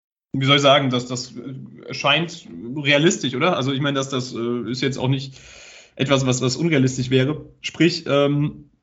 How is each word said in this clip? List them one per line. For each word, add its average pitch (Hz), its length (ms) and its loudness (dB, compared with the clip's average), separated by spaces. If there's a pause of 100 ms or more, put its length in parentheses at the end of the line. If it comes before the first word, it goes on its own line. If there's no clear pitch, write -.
(340)
wie 135 100 -2
soll 139 120 6
ich 143 60 2
sagen, 139 280 6
das, 123 160 -2
das, - 260 -8
äh, 131 540 -16
erscheint 151 640 -2 (280)
realistisch, 147 580 2
oder? 160 220 0
Also 131 160 0
ich 135 80 -2
meine, 143 160 -2
dass 135 120 -2
das, 127 260 -6
äh, 117 360 -4
ist 127 120 -6
jetzt 131 160 -2
auch 127 100 0
nicht 135 300 -4 (580)
etwas, 135 300 2
was, 127 160 0
was 127 140 0
unrealistisch 131 520 0
wäre. 131 380 0 (140)
Sprich, - 460 0
ähm, 143 640 0 (120)